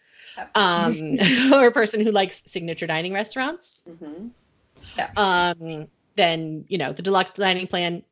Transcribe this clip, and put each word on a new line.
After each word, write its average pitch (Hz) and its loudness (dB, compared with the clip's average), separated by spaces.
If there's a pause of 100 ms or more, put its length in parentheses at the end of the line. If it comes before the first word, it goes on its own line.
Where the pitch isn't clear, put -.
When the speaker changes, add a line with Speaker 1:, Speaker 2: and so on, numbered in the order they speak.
(360)
Speaker 1:
Yep. - -14
Speaker 2:
um, 190 2
<laughs> 247 4
or 269 8
a 233 6
person 220 0
who 220 2
likes 190 0
signature 170 -8
dining 165 -4
restaurants, 262 -6 (140)
Speaker 1:
Mm-hmm. 170 -16 (680)
Yeah. - -4
Speaker 2:
um, 175 0 (280)
then, 160 0
you 190 -4
know, 151 -4
the 165 -12
deluxe 185 2
dining 185 -2
plan, 175 -4